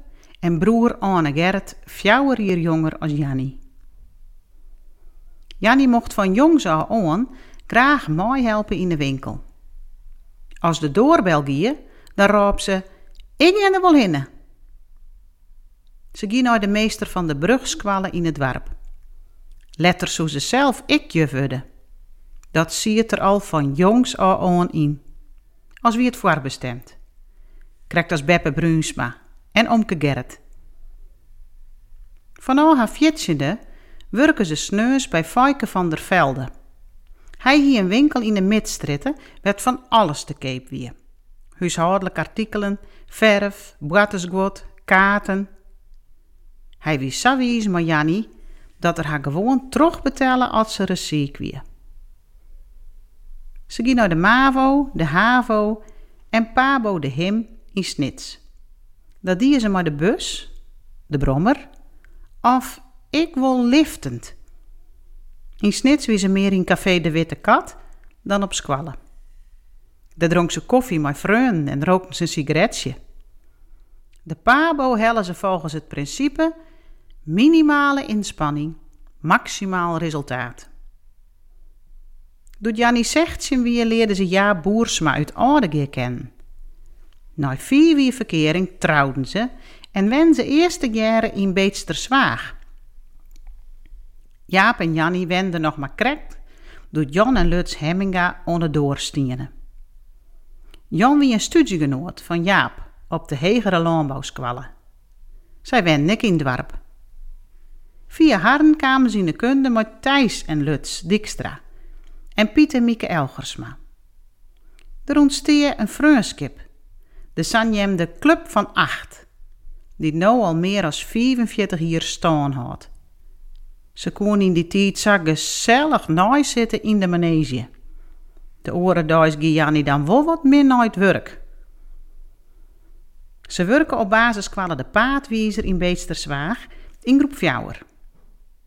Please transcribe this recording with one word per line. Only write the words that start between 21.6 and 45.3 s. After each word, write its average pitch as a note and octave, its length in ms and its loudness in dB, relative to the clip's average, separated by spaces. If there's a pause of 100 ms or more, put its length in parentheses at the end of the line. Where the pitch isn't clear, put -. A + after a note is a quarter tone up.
Dat D#3+ 220 -2
ziet A3 380 0
er G3+ 100 -2
al G3+ 180 2
van C#3+ 340 -2
jongs G#3 440 2
af F#3+ 220 2
aan F3 300 0
in. D3 320 -2 (800)
Als A3+ 140 0
wie B3 100 0
het B3 100 -2
voorbestemd. C3 840 -6 (880)
Krijgt E3+ 240 -2
als D3 140 -4
Beppe E3 280 2
Bruinsma D#3+ 640 -2 (340)
en A3 180 2
Omke A3 300 0
Gerrit. C3+ 400 -4 (1900)
Vanaf D4 440 4
haar A3 120 0
veertiende F3+ 680 0 (500)
werken C#4 360 2
ze D#3 100 -4
's - 140 -8
neus B3+ 380 0
bij D#3+ 160 -2
Fijke C4+ 440 0
van F3+ 220 -2
der D#3 100 -2
Velde. C3+ 500 0 (880)
Hij C#4 220 4
hie C#4 200 4
een F#3 80 0
winkel B3+ 340 2
in G#3+ 120 -2
de G3 80 2
Midstritte, G#3 760 -2 (260)
werd G3 200 -2
van B3+ 280 -4
alles F#3+ 340 2
te D3 100 -12
keep B2+ 360 -10
wie. B2+ 220 -12 (680)
Huishoudelijke F3+ 600 -2
artikelen, G#3 600 -6 (260)
verf, G3+ 760 0
boetesgoed, F#3+ 840 -2 (200)
kaarten. G3 640 2 (1300)